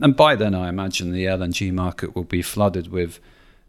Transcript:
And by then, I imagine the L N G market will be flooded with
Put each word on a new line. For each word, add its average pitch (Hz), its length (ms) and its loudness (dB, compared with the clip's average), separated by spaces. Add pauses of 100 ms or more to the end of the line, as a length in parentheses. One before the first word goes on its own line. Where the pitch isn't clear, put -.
And 139 160 4
by 151 200 6
then, 104 180 0
I 90 140 -2
imagine 92 440 -4
the 92 140 -2
L 92 160 0
N 87 100 -2
G 95 180 -2
market 90 440 -4
will 90 100 -4
be 87 180 -2
flooded 90 500 -2
with 87 260 -4 (500)